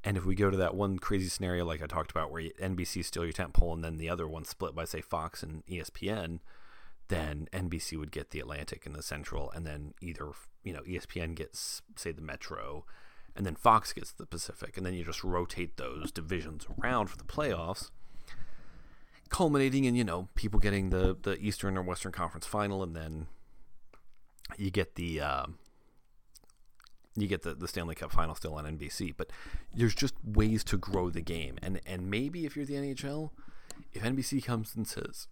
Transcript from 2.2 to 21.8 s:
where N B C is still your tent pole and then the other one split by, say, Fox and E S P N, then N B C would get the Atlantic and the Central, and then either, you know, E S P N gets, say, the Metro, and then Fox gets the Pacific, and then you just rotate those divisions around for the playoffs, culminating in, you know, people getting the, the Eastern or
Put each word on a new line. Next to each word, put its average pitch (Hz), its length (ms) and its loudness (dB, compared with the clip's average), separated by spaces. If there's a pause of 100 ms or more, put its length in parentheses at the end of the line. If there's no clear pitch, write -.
where 80 260 -4
N 95 160 0
B 90 100 0
C 85 180 -2
is 82 60 -4
still 85 180 -2
your 80 80 -2
tent 87 200 -4
pole 85 200 10
and 82 100 -2
then 82 140 -2
the 82 120 -2
other 85 180 0
one 80 180 -6
split - 280 -4
by, 80 120 -2
say, 80 160 -6
Fox - 420 -4
and 78 260 -8
E 90 100 -4
S 76 120 -8
P 92 180 -4
N, 85 300 -2 (720)
then 76 440 0
N 92 160 -2
B 82 100 -2
C - 160 -6
would 76 160 -6
get 73 200 -8
the 73 80 -6
Atlantic 71 460 -8
and 73 80 -10
the 73 80 -10
Central, 73 500 -4
and 82 140 -6
then 73 360 -8
either, 78 300 -8 (320)
you 90 100 -6
know, 71 140 -8
E 90 100 -4
S - 80 -6
P - 160 -6
N 82 140 -2
gets, - 460 -8 (140)
say, - 160 -6
the 78 100 -8
Metro, 73 640 -8 (500)
and 98 100 -2
then 82 100 -2
Fox - 380 8
gets - 180 -6
the - 140 -10
Pacific, - 500 -8
and 92 100 -4
then 90 80 0
you 85 120 -4
just - 180 -4
rotate 87 540 0
those 67 340 -4
divisions 80 560 -4 (140)
around 117 260 2
for - 80 -6
the - 80 -10
playoffs, 95 680 -2 (1400)
culminating 139 560 6
in, 120 100 6
you 123 80 6
know, 92 320 0
people 107 240 6
getting 98 300 8
the, 92 320 6
the 98 180 0
Eastern 98 380 0
or 92 40 2